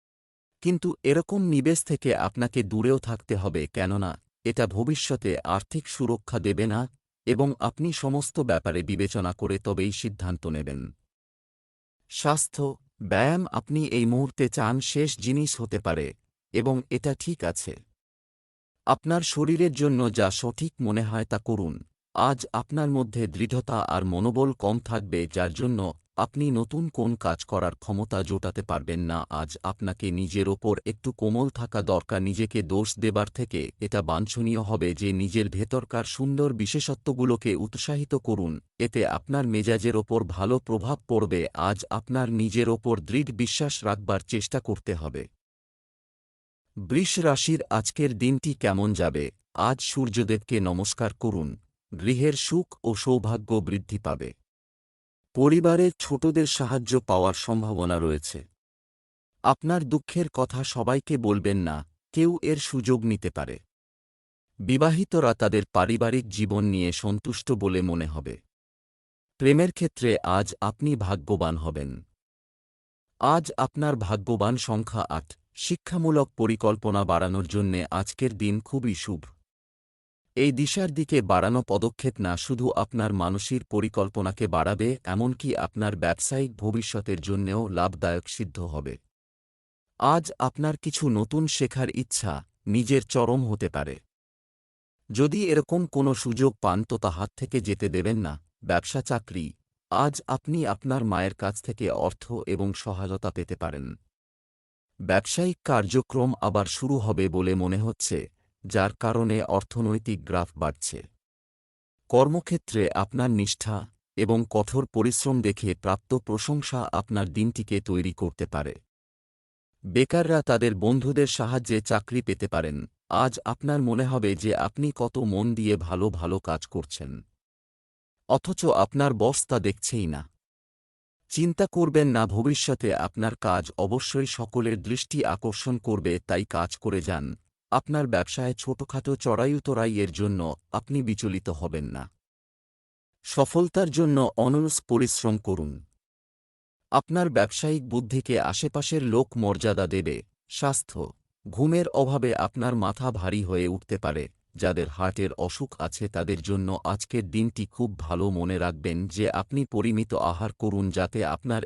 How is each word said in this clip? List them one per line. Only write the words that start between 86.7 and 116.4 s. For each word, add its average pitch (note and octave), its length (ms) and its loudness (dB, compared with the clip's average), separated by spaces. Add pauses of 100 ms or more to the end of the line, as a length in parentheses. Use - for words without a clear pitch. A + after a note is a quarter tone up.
জন্যেও G2 480 -2
লাভদায়ক F2 600 -2
সিদ্ধ G2 360 -8
হবে। D2 300 -6 (1080)
আজ D#3+ 240 4 (160)
আপনার D3 360 0
কিছু - 340 -4
নতুন A2 380 2
শেখার C3 460 0
ইচ্ছা G#2+ 380 -4 (340)
নিজের A#2+ 400 4
চরম B2 380 2
হতে G#2 240 -2
পারে। C#2+ 280 -6 (1160)
যদি D3 360 2
এরকম D#3+ 400 2
কোনো C#3 280 2
সুযোগ B2 460 2
পান F#2+ 240 2
তো A2 140 -2
তা G2+ 120 0
হাত F2+ 260 -4
থেকে C3 240 -2
যেতে G2+ 280 -2
দেবেন G2+ 300 0
না। E2 140 -2 (300)
ব্যবসা F2+ 400 0
চাকরি, F#2 440 -4 (440)
আজ C#3 240 2 (140)
আপনি C#3+ 380 -2
আপনার B2+ 380 -2
মায়ের F#2+ 300 0
কাছ G2+ 260 -4
থেকে A2 260 -6 (140)
অর্থ - 240 -2 (220)
এবং G2 280 -2
সহায়তা F#2+ 560 -6
পেতে F2 260 -6
পারেন। C#2+ 280 -6 (1160)
ব্যবসায়িক G2+ 640 0
কার্যক্রম B2+ 640 2 (100)
আবার G2+ 280 2
শুরু C3+ 300 -2
হবে G#2 300 2
বলে F#2 260 2
মনে F#2 260 0
হচ্ছে, A2 380 -2 (460)
যার G2+ 340 2
কারণে A2+ 380 0 (140)
অর্থনৈতিক G#2+ 760 -2
গ্রাফ F2 320 -2
বাড়ছে। D2+ 420 -4 (1120)
কর্মক্ষেত্রে C#3+ 720 4 (120)
আপনার A#2 360 0
নিষ্ঠা G#2 460 0 (400)
এবং A2 220 4 (120)
কঠোর B2 420 0
পরিশ্রম C3 480 2
দেখে G#2 340 0
প্রাপ্ত - 440 -2
প্রশংসা C3 640 -2 (120)